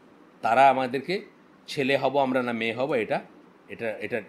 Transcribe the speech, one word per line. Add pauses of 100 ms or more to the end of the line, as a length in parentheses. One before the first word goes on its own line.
(420)
তারা
আমাদেরকে (420)
ছেলে
হব
আমরা
না
মেয়ে
হব,
এটা, (480)
এটা,
এটা,